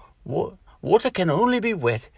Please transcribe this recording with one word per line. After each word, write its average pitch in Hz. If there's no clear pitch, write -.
wa-, -
water 220
can 180
only 240
be 226
wet 120